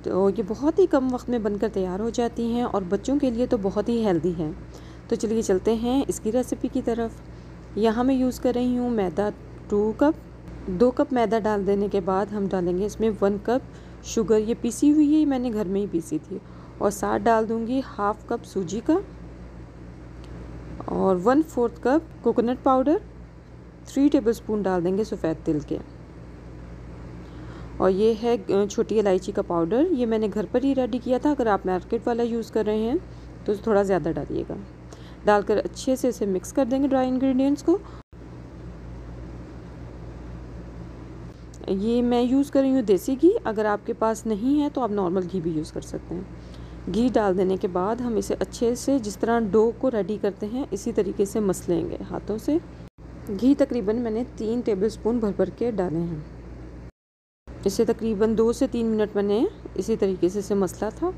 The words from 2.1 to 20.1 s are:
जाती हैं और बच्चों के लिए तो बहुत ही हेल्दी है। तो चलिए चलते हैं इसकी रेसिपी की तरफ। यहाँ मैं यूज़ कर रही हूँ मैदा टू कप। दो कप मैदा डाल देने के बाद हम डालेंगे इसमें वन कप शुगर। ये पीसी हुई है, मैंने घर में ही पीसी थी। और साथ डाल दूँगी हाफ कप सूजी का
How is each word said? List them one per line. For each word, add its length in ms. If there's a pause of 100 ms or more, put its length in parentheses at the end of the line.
जाती 380
हैं 160
और 200
बच्चों 320
के 140
लिए 160
तो 120
बहुत 300
ही 140
हेल्दी 300
है। 200 (560)
तो 60
चलिए 280
चलते 340
हैं 300
इसकी 240
रेसिपी 380
की 140
तरफ। 960
यहाँ 240
मैं 120
यूज़ 260
कर 120
रही 220
हूँ 180
मैदा 380 (380)
टू 300
कप। 220 (480)
दो 220
कप 220
मैदा 280
डाल 240
देने 240
के 140
बाद 260
हम 200
डालेंगे 360
इसमें 260
वन 340
कप 280 (320)
शुगर। 340
ये 160
पीसी 360
हुई 220
है, 140
मैंने 220
घर 180
में 140
ही 80
पीसी 300
थी। 220 (360)
और 140
साथ 280
डाल 260
दूँगी 360
हाफ 480
कप 140
सूजी 380
का 140 (2000)